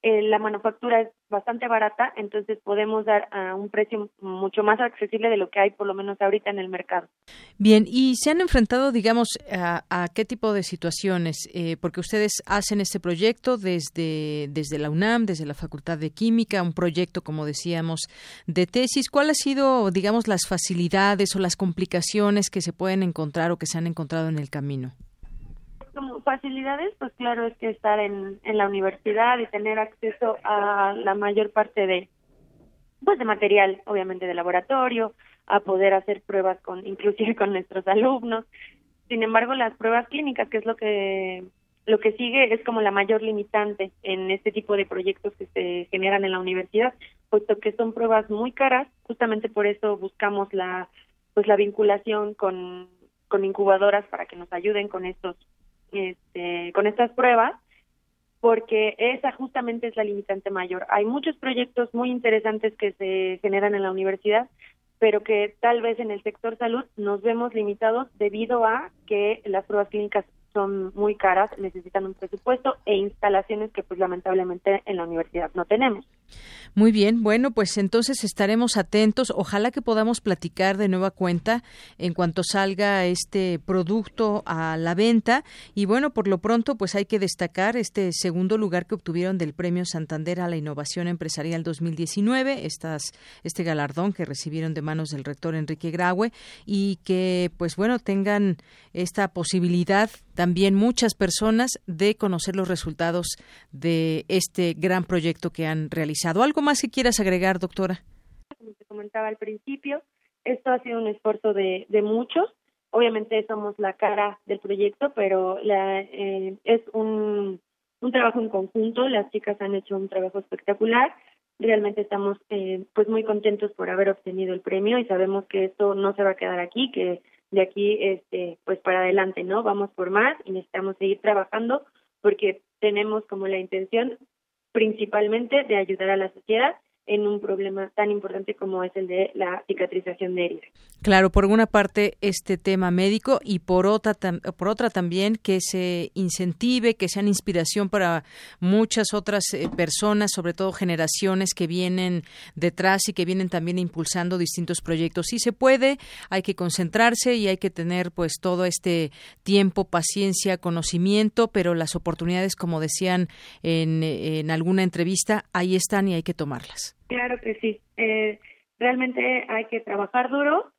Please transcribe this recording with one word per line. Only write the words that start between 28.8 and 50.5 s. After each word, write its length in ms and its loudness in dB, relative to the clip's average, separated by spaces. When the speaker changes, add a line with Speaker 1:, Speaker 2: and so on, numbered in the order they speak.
Speaker 1:
y 80 -4
tener 320 -4
acceso 640 -4
a 500 2
la 220 0
mayor 360 0
parte 360 0
de, 220 -2
pues, 120 4
de 60 -4
material, 600 4
obviamente, 420 -4
de 60 -4
laboratorio, 800 0
a 140 4
poder 320 4
hacer 280 0
pruebas 380 -2
con, 260 -12
inclusive 520 -2
con 160 0
nuestros 340 -4
alumnos. 560 2
Sin 160 0
embargo, 300 2
las 240 -2
pruebas 320 0
clínicas, 400 -4
que 80 -4
es 80 -4
lo 100 -2
que, 720 -4
lo 160 2
que 100 4
sigue, 420 2
es 120 -2
como 160 0
la 100 2
mayor 300 2
limitante 720 -2
en 280 -4
este 200 -2
tipo 240 -4
de 100 0
proyectos 520 -6
que 160 -12
se 380 -4
generan 340 0
en 80 -2
la 60 -4
universidad, 540 0
puesto 300 2
que 120 -2
son 220 -4
pruebas 360 2
muy 220 -2
caras. 380 2
Justamente 440 -2
por 180 0
eso 300 0
buscamos 580 -4